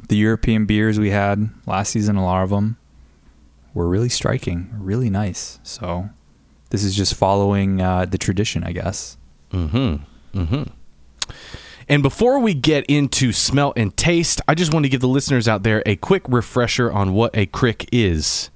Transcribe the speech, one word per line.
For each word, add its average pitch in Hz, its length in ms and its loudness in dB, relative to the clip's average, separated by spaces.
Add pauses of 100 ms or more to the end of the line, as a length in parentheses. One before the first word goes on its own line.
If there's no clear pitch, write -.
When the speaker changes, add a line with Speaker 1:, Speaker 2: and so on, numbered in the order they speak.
Speaker 1:
the 104 80 2
European 110 500 2
beers 107 320 2
we 104 120 2
had 101 380 0 (180)
last 98 240 -2
season, 104 260 0
a 95 80 0
lot 92 180 2
of 95 80 -2
them 104 260 0 (960)
were 87 140 -2
really 107 200 0
striking, - 680 -4
really 104 320 -2
nice. 98 520 -4
So 90 480 -8 (680)
this 101 80 -2
is 95 100 0
just 98 200 0
following, 98 680 2
uh, 92 240 0
the 90 140 -4
tradition, 98 440 -2
I 85 100 -6
guess. - 440 -8 (340)
Speaker 2:
Mm-hmm. 87 880 -4
Mm-hmm. 95 240 -2 (1300)
And 143 140 4
before 240 360 2
we 226 140 2
get 147 320 2
into 135 480 2
smell 139 440 0
and 107 200 0
taste, 170 500 0
I 151 80 4
just 165 200 0
want 151 100 2
to 135 60 0
give 127 100 0
the 127 80 2
listeners 127 400 2
out 101 140 0
there 107 240 2
a 104 100 2
quick - 320 0
refresher 120 640 0
on 98 220 0
what 113 200 2
a 104 120 2
crick - 440 -2
is. 90 640 0